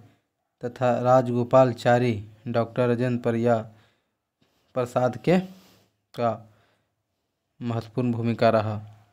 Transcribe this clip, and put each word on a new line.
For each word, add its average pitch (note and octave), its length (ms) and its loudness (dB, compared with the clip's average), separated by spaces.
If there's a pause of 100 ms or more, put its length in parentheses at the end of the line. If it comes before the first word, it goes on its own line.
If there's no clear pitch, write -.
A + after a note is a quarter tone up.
(640)
तथा A#2+ 360 -2
राजगोपालचारी B2 1300 2 (180)
डॉक्टर A#2 400 -2
राजेंद्र A#2+ 360 -2
परिया A#2 340 0 (1160)
प्रसाद B2 440 -2
के F3+ 220 2 (760)
का A2+ 380 -4 (1080)
महत्वपूर्ण A#2 500 -4
भूमिका A2+ 380 2
रहा। G#2+ 640 -4